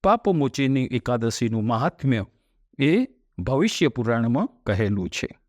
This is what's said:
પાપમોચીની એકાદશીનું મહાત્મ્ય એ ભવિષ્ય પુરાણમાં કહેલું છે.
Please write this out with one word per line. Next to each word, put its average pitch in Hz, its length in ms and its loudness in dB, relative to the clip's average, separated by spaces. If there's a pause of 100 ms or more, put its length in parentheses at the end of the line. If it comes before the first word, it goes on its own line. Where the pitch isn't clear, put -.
પાપમોચીની 139 800 2
એકાદશીનું 113 800 -2
મહાત્મ્ય 120 600 -2 (520)
એ 170 280 2 (320)
ભવિષ્ય 139 500 0
પુરાણમાં 117 600 0 (180)
કહેલું 101 420 0
છે. - 200 -8 (200)